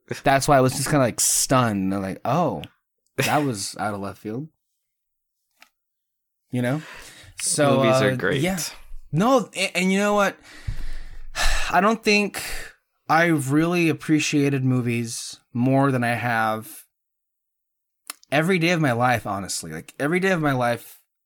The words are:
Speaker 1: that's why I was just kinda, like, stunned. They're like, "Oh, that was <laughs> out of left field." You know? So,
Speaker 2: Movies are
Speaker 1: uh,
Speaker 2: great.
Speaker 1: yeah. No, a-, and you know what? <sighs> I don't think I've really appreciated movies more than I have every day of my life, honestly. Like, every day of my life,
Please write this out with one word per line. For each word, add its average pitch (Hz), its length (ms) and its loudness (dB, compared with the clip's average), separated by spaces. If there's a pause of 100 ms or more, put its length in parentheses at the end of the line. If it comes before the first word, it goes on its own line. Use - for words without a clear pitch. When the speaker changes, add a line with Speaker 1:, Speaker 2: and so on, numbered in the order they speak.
(260)
Speaker 1:
that's 139 200 4
why 143 120 6
I 131 40 6
was 131 120 2
just - 160 -4
kinda, 139 160 2
like, 107 160 -2
stunned. 104 720 2
They're 101 60 -4
like, 95 260 -6
"Oh, 123 360 -2 (560)
that 127 260 0
was 110 340 -6
<laughs> - 20 -8
out 104 140 -4
of 101 80 -6
left 98 180 -10
field." 120 280 -10 (2000)
You 123 100 -2
know? 131 200 -2 (600)
So, 139 420 2
Speaker 2:
Movies 131 180 4
are 131 100 2
Speaker 1:
uh, 131 40 -2
Speaker 2:
great. 92 260 0
Speaker 1:
yeah. 180 180 -2 (520)
No, 220 420 2
a-, 180 240 -2
and 185 140 2
you 196 80 2
know 208 140 2
what? 202 240 2 (1000)
<sighs> - 360 2
I 175 100 4
don't 220 220 2
think 208 380 0 (680)
I've 156 420 2
really 165 380 2
appreciated 143 720 0
movies 120 760 -2 (140)
more 131 380 2
than 127 120 0
I 117 100 0
have 110 720 -4 (1500)
every 165 280 2
day 165 120 2
of 170 100 0
my 139 120 2
life, 120 340 0
honestly. 98 440 -8
Like, 80 280 -14
every 160 200 0
day 190 120 0
of 170 100 0
my 147 120 0
life, 120 480 -4 (240)